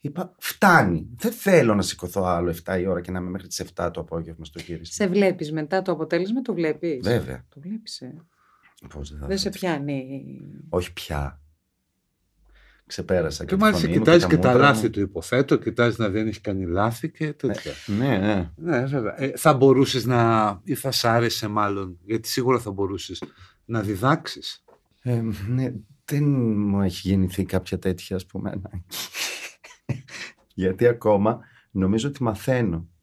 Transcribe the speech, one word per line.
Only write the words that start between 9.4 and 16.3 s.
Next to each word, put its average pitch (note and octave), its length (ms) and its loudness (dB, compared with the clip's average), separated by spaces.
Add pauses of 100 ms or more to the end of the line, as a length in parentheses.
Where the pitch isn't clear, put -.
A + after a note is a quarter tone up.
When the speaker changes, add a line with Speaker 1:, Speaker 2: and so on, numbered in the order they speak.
Speaker 1:
ήθελα. F3+ 240 -2
Speaker 2:
πιάνει. C#3 520 -6 (440)
Speaker 1:
Όχι F2+ 240 -2
πια. C#2+ 480 -6 (1500)
Ξεπέρασα E2+ 580 -2
και - 60 -10
Speaker 3:
Και F#3+ 40 0
Speaker 1:
τη F#3+ 60 0
Speaker 3:
μάλιστα G#3+ 240 4
Speaker 1:
φωνή D#2+ 140 0
μου A3 60 2
Speaker 3:
κοιτάζει F3 220 8
Speaker 1:
και F3 40 2
Speaker 3:
και D#3 60 6
Speaker 1:
τα - 60 4
Speaker 3:
τα C3 100 6
Speaker 1:
μούτρα C3 160 8
Speaker 3:
λάθη A2 160 4
Speaker 1:
μου. G#2+ 60 2
Speaker 3:
του, G2+ 100 -4
υποθέτω, A#2+ 560 0
κοιτάζει A2+ 420 2
να G#2+ 100 0
δεν G#2+ 180 -2
έχει G#2 140 -6